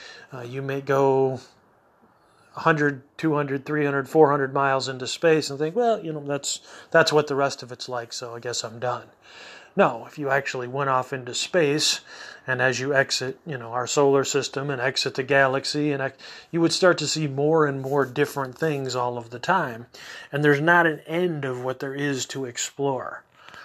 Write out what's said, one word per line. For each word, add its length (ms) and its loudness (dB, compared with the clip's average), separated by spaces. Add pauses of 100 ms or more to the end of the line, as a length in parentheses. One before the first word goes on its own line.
(340)
Uh, 80 -12
you 200 -10
may 200 -6
go 580 2 (1200)
a 20 -12
hundred, 420 0 (160)
two 180 0
hundred, 300 -2
three 200 -2
hundred, 240 -2
four 200 8
hundred 240 0
miles 360 2
into 180 -8
space 420 2
and 80 -8
think, 160 -4
"Well, 300 0
you 80 -8
know, 140 -8
that's, 340 -4 (320)
that's 220 6
what 140 4
the 80 -2
rest 280 -2
of 80 -16
it's 160 -14
like, 240 -8
so 240 -12
I 60 -12
guess 240 -6
I'm 140 -12
done." 280 -6 (680)
No, 300 2
if 100 -20
you 140 -2
actually 360 -2
went 220 -4
off 240 0
into 220 -8
space, 640 0 (460)
and 160 0
as 160 2
you 160 -2
exit, 500 0
you 140 -8
know, 140 -12
our 120 -4
solar 380 4
system 480 -4
and 100 -4
exit 320 -2
the 80 -4
galaxy, 680 2
and 100 -2
ex-, 160 -6 (320)
you 120 -2
would 120 4
start 240 6
to 100 -4
see 200 -2
more 400 2
and 120 -4
more 240 0
different 540 -2
things 380 -2
all 240 -2
of 100 -14
the 80 -12
time. 480 -2 (460)
And 120 -2
there's 160 6
not 280 6
an 180 -2
end 400 -2
of 180 -6
what 160 -4
there 140 -6
is 340 -2
to 180 -8
explore. 800 -6 (400)